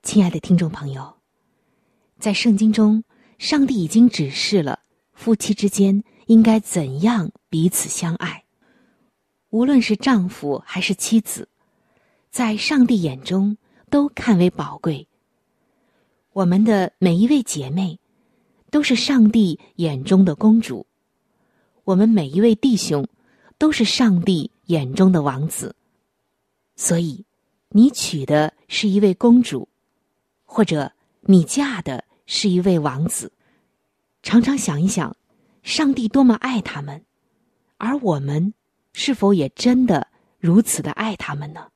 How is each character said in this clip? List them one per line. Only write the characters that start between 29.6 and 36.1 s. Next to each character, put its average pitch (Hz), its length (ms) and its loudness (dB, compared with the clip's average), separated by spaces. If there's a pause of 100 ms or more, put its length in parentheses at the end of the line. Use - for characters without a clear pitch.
或 - 220 -2
者 147 260 -6 (300)
你 190 240 6
嫁 269 360 -4
的 131 220 -10 (220)
是 - 240 -4
一 180 100 0
位 180 180 2
王 147 300 -4
子。 - 240 -10 (920)
常 233 180 4
常 269 160 -2
想 151 220 -4
一 180 80 0
想， - 280 -4 (480)
上 277 300 -2
帝 226 160 -4
多 277 120 2